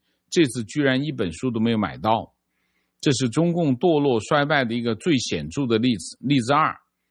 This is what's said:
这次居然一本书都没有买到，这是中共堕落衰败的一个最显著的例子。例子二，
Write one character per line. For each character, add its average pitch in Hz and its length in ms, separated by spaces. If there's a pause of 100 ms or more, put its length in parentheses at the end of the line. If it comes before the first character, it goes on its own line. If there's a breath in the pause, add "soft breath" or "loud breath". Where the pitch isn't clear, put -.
(300)
这 165 160
次 120 180
居 147 180
然 135 220
一 151 80
本 107 200
书 127 180
都 113 100
没 113 100
有 113 80
买 90 180
到， 107 380 (680)
这 151 120
是 123 160
中 160 240
共 165 240
堕 160 240
落 131 200
衰 143 240
败 143 200
的 117 100
一 120 80
个 117 140
最 156 220
显 80 300
著 139 180
的 113 120
例 120 180
子。 - 240
例 135 200
子 117 120
二， 147 240 (340)